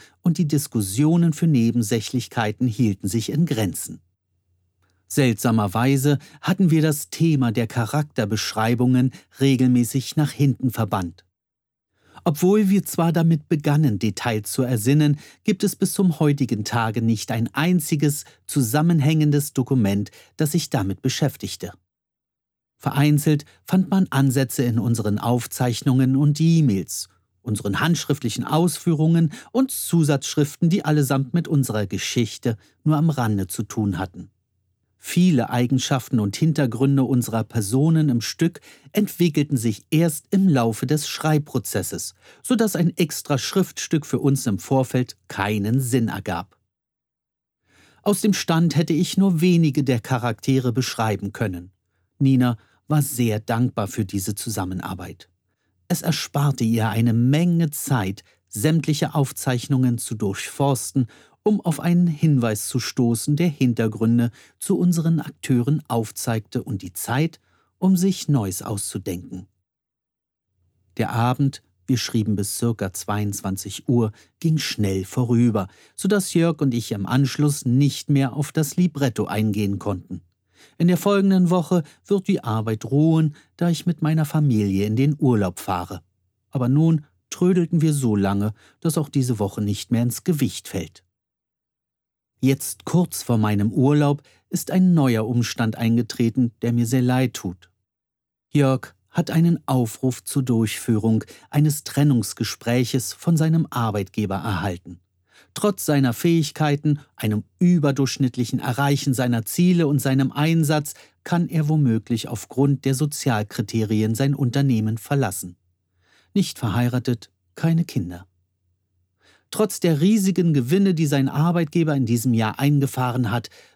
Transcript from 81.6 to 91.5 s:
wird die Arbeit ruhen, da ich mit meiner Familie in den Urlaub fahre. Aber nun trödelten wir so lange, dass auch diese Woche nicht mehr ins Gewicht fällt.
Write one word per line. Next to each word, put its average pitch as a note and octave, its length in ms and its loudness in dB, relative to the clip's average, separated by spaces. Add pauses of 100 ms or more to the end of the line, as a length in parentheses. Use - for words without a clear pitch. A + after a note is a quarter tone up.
wird G3 220 -2
die - 160 0
Arbeit A2 400 -4
ruhen, D#3 500 2 (220)
da E3+ 120 0
ich E3 160 -2
mit E3+ 160 -2
meiner D#3 260 0
Familie G#2+ 600 0
in G#2+ 80 -2
den C#3+ 240 2
Urlaub G#2+ 400 2
fahre. F2+ 440 -6 (480)
Aber B2 180 -2
nun D#3 360 2 (260)
trödelten F3 500 2
wir D#3 120 2
so B2+ 220 0
lange, G2+ 400 0 (240)
dass E3 180 -2
auch D3+ 120 -2
diese B2+ 320 0
Woche G2+ 200 -4
nicht G#2 300 -4
mehr A#2 140 0
ins A#2+ 180 -4
Gewicht C#3+ 460 -2
fällt. E2+ 340 -10 (1400)